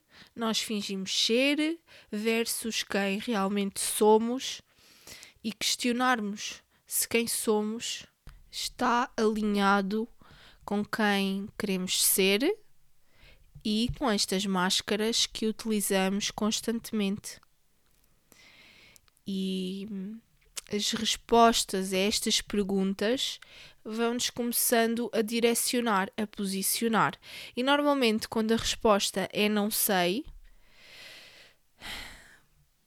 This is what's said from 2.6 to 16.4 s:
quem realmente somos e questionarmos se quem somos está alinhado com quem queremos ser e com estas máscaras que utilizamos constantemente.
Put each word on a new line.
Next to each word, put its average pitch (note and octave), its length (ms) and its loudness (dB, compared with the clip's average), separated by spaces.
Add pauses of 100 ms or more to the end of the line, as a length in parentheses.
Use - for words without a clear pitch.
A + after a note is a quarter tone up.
quem G3 360 -2
realmente G3+ 600 -2
somos A3+ 840 2 (800)
e A3+ 80 -4
questionarmos A#3+ 1120 -2 (240)
se - 220 -4
quem A#3 200 0
somos G#3+ 800 -2 (440)
está B3 680 -2
alinhado G#3 920 2 (560)
com G#3 200 -2
quem G3 640 0 (100)
queremos F#3 460 -2
ser G#3 540 4 (1080)
e A3 340 2
com C#4 120 0
estas G3 360 0
máscaras G3+ 800 0
que - 220 -4
utilizamos G3+ 840 0
constantemente. G#3+ 1080 -4 (1900)